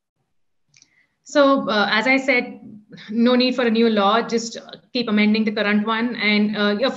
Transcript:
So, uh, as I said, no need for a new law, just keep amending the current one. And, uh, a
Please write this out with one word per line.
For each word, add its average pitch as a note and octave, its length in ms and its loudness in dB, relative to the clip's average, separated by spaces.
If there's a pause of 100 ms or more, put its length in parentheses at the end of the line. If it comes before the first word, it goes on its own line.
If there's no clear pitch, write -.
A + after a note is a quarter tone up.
(1200)
So, C#4 440 2
uh, G#3 200 0 (100)
as A3+ 80 -2
I C4 100 2
said, C4+ 280 0 (640)
no A#3 240 2
need B3+ 200 2
for B3 120 -2
a A#3 40 0
new A3+ 200 2
law, G3+ 240 2 (200)
just A3+ 220 -6 (380)
keep A#3+ 140 -4
amending G#3+ 360 2
the G#3+ 80 -2
current G#3 340 0
one. A3+ 300 -2
And, G#3 400 0
uh, G#3 200 0 (140)
a - 60 -6